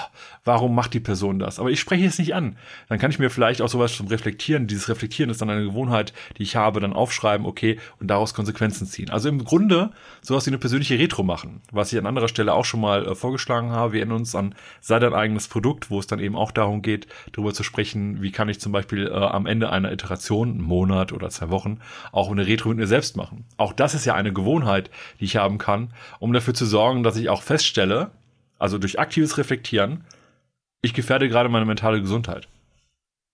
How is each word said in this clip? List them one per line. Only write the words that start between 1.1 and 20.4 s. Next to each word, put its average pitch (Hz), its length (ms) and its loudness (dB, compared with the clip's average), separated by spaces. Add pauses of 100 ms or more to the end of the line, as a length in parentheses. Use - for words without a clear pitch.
das?“ 98 220 -6
Aber 123 100 0
ich - 80 0
spreche 185 280 2
es 165 120 0
nicht 170 160 -2
an. 151 220 -2 (320)
Dann 110 100 0
kann 131 120 2
ich 143 80 -2
mir 131 120 2
vielleicht 120 300 2
auch 123 80 2
sowas 120 260 2
zum 98 140 -8
Reflektieren, 113 580 -2
dieses 101 220 -4
Reflektieren 117 420 -2
ist 113 100 -6
dann 107 100 -2
eine 104 140 0
Gewohnheit, 110 480 0 (240)
die 110 60 -6
ich 101 140 -4
habe, 107 240 4
dann 101 140 0
aufschreiben, 104 520 2
okay, 110 320 0 (220)
und 95 80 -4
daraus 104 260 2
Konsequenzen 104 520 -2
ziehen. - 240 -10
Also 110 180 0
im 139 160 0
Grunde 185 460 4 (320)
sowas 131 240 0
wie 139 40 2
eine 131 80 0
persönliche 131 400 0
Retro 165 240 2
machen, - 380 -4 (100)
was 104 220 -2
ich 117 60 0
an 95 80 0
anderer 117 220 0
Stelle 107 260 2
auch 123 100 4
schon 117 160 -2
mal, 101 260 2
äh, 95 80 -4
vorgeschlagen 123 560 -2
habe. 117 220 0
Wir 110 80 0
erinnern 113 180 -2
uns 117 160 -6
an 98 200 -2 (260)
Sei 113 180 2
dein 120 160 4
eigenes 107 340 0
Produkt, 123 420 -2
wo 101 80 0
es 98 80 -4
dann 107 140 -4
eben 101 160 -4
auch 107 140 0
darum 104 320 0
geht, 104 240 -2 (260)
darüber 104 220 -2
zu - 80 -6
sprechen, 101 600 -4
wie 98 100 -4
kann 107 160 -2
ich 104 120 -4
zum 104 120 -6
Beispiel, 101 340 -2
äh, - 40 -6
am 98 360 0
Ende 113 240 0
einer 95 220 0
Iteration, 104 580 -2